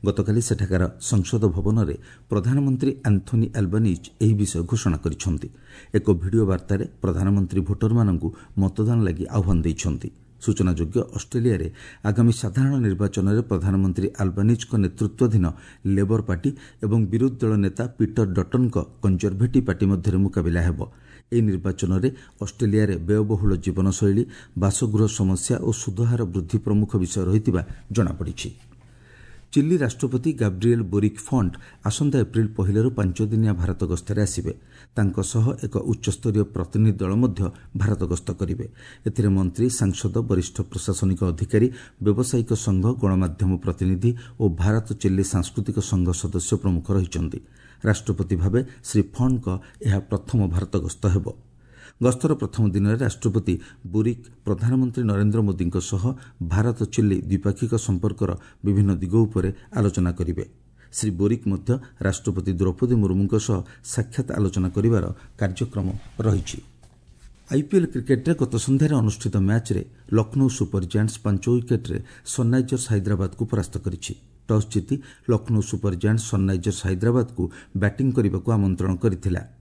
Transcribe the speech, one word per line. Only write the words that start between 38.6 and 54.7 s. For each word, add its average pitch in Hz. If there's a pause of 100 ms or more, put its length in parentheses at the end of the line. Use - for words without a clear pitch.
ଏଥିରେ 107
ମନ୍ତ୍ରୀ, 95
ସାଂସଦ, 98
ବରିଷ୍ଠ 95 (120)
ପ୍ରଶାସନିକ 95 (120)
ଅଧିକାରୀ, 107 (320)
ବ୍ୟବସାୟିକ 117
ସଂଘ, 95 (120)
ଗଣମାଧ୍ୟମ 92
ପ୍ରତିନିଧି 95 (300)
ଓ 110 (120)
ଭାରତ 107
ଚିଲି 95
ସାଂସ୍କୃତିକ 98
ସଂଘ 90
ସଦସ୍ୟ 87
ପ୍ରମୁଖ 90
ରହିଛନ୍ତି। 85 (440)
ରାଷ୍ଟ୍ରପତି 98
ଭାବେ 92 (200)
ଶ୍ରୀ - (100)
ଫଣ୍ଟଙ୍କ 127 (380)
ଏହା 101 (100)
ପ୍ରଥମ 110
ଭାରତ 90
ଗସ୍ତ 82
ହେବ। 90 (760)
ଗସ୍ତର 127
ପ୍ରଥମ 110
ଦିନରେ 101
ରାଷ୍ଟ୍ରପତି 104 (320)
ବୋରିକ 110 (220)
ପ୍ରଧାନମନ୍ତ୍ରୀ 120